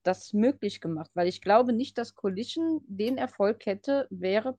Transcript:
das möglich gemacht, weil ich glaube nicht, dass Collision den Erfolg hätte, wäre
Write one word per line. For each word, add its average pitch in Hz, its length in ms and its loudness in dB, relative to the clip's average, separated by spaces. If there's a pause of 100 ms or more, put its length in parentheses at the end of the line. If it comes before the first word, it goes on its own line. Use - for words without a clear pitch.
das - 300 -2
möglich 214 480 2
gemacht, 160 320 -6
weil 175 160 2
ich - 140 -6
glaube 233 320 6
nicht, 247 240 -4
dass 233 160 -8
Collision 269 720 -4
den 214 320 -2
Erfolg 220 480 -2
hätte, 262 440 -2
wäre 196 480 -2